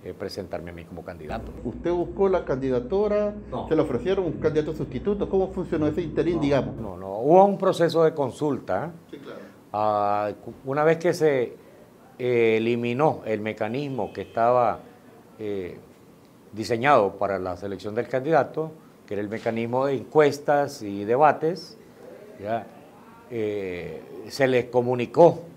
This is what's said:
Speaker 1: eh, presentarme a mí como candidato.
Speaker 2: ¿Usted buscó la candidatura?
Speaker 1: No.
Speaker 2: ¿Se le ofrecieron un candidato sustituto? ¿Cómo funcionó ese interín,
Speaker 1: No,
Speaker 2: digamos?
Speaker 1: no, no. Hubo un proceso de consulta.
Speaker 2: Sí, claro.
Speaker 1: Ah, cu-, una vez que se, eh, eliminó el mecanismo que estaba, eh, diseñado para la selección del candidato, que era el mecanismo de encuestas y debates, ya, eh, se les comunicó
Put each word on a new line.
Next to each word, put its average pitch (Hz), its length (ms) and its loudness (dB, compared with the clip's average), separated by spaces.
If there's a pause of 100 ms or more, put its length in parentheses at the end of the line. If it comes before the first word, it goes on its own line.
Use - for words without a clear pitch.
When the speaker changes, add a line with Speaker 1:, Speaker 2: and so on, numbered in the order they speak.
Speaker 1:
eh, 90 80 -10
presentarme 87 580 -10
a - 20 -14
mí 85 100 -14
como 82 220 -14
candidato. 90 440 -10 (140)
Speaker 2:
¿Usted 120 260 -6
buscó 175 380 0
la 185 160 0
candidatura? 190 880 -2 (160)
Speaker 1:
No. - 200 -8
Speaker 2:
¿Se 160 80 2
le 147 60 4
ofrecieron 185 420 0
un 151 80 -2
candidato 151 420 0
sustituto? 151 540 -4
¿Cómo 190 240 2
funcionó 160 340 -2
ese 151 140 -2
interín, 156 340 0
Speaker 1:
No, - 60 0
Speaker 2:
digamos? 139 340 0
Speaker 1:
no, 101 220 -10
no. 95 220 -8
Hubo 170 260 8
un 196 120 2
proceso 170 460 2
de 160 100 4
consulta. 135 800 -2 (180)
Speaker 2:
Sí, 147 80 -16
claro. 120 220 -16 (320)
Speaker 1:
Ah, 104 580 0 (140)
cu-, 117 100 -14 (120)
una 139 180 0
vez 160 140 4
que 170 160 0
se, 139 420 2 (640)
eh, 117 380 4
eliminó 120 680 0
el 110 140 -2
mecanismo 110 720 -4
que 98 120 -8
estaba, 117 560 2 (600)
eh, 101 380 -6 (720)
diseñado 113 640 2
para 98 260 -2
la 92 160 -6
selección 101 400 -8
del 117 140 -4
candidato, 151 640 0 (340)
que - 60 -6
era 101 80 -4
el 104 80 -6
mecanismo 117 560 -2
de 139 100 0
encuestas 143 840 2
y 101 240 -6
debates, 156 720 2 (640)
ya, 104 260 -4 (640)
eh, 92 720 -6 (240)
se 131 220 2
les 123 160 2
comunicó 123 800 4 (140)